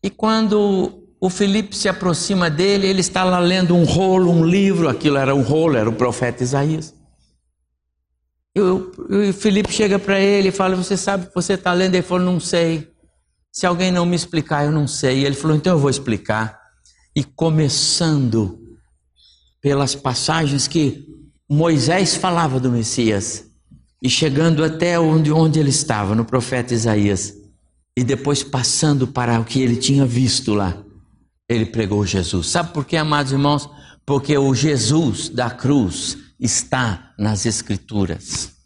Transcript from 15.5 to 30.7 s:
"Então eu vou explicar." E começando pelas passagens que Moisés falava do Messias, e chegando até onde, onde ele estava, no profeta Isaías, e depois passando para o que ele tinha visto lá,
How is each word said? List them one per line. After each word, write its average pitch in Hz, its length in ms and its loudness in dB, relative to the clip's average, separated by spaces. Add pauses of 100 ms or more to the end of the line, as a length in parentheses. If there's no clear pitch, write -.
"Então 147 160 0
eu 156 60 4
vou 139 100 2
explicar." 110 720 -4 (560)
E 143 80 -2
começando 143 1400 0 (1000)
pelas 139 320 0
passagens 143 720 -2
que 151 400 -2 (400)
Moisés 160 680 2
falava 165 460 0
do 127 100 0
Messias, 110 760 -2 (560)
e 127 80 0
chegando 156 520 2
até 170 380 0
onde, 156 320 2
onde 160 260 4
ele 139 120 2
estava, 104 440 -2
no 113 120 0
profeta 123 480 -2
Isaías, 104 580 0 (640)
e 127 80 0
depois 139 380 -2
passando 131 640 0
para 120 340 0
o 113 40 -4
que 131 180 -2
ele 120 140 2
tinha 139 280 2
visto 120 480 0
lá, 95 320 -2 (640)